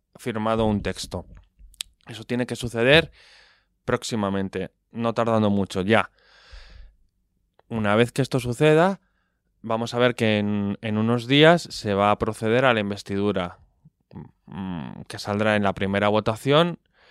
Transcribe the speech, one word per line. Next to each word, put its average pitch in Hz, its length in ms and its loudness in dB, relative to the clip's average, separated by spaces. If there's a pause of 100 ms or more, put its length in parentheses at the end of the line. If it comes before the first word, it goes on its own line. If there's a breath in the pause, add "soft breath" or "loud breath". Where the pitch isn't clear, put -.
(160)
firmado 113 480 -2
un 107 180 0
texto. 92 440 -8 (840)
Eso 110 160 -16
tiene 123 200 -2
que 120 120 -8
suceder 127 560 2 (720 soft breath)
próximamente, 98 880 -4 (180)
no 117 240 -4
tardando 113 340 2
mucho, 98 340 0
ya. 98 280 2 (1600 soft breath)
Una 107 220 0
vez 117 160 4
que - 100 -2
esto 131 200 -2
suceda, 156 580 2 (640)
vamos 113 320 -4
a 120 60 -2
ver 123 160 4
que 107 220 2
en, 104 420 -2
en 107 180 -2
unos 117 300 0
días 156 420 6
se 104 240 -4
va 101 160 4
a 104 80 2
proceder 113 460 0
a 123 100 4
la 110 60 0
investidura, 101 800 -4 (880)
mm, 80 600 -10
que - 140 -14
saldrá 107 340 0
en 104 80 0
la 95 100 2
primera 101 360 0
votación 131 720 0 (300 soft breath)